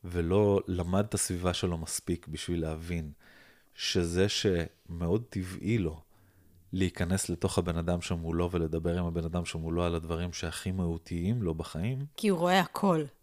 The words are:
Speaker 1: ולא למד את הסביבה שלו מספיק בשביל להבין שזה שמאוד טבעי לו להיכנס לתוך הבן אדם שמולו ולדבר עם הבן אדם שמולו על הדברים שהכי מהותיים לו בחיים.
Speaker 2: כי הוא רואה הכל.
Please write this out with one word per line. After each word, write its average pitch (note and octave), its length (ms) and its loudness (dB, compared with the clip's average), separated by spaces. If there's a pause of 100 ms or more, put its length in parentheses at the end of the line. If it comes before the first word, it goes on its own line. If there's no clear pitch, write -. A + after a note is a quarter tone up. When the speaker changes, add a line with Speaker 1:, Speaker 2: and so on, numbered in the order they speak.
Speaker 1:
ולא F#2 600 4
למד F2+ 380 2
את A2 100 -4
הסביבה F2+ 400 0
שלו F2 240 -2
מספיק - 480 -4
בשביל E2+ 340 -4
להבין D#2+ 520 -4 (640)
שזה F2 540 2
שמאוד F2 1000 0
טבעי F#2+ 480 -2
לו D#2+ 240 -2 (720)
להיכנס F#2 560 0
לתוך F2+ 300 0
הבן E2+ 180 0
אדם F2 240 0
שמולו E2+ 500 0
ולדבר E2 480 0
עם F2+ 60 0
הבן E2+ 200 -2
אדם E2+ 200 -2
שמולו E2 400 -2
על E2+ 100 2
הדברים E2+ 380 -2
שהכי F2+ 400 -4
מהותיים F2+ 680 0
לו E2 120 0
בחיים. G#2+ 520 -4 (100)
Speaker 2:
כי A3 120 0
הוא F3+ 100 2
רואה F3+ 220 4
הכל. E3+ 440 2 (180)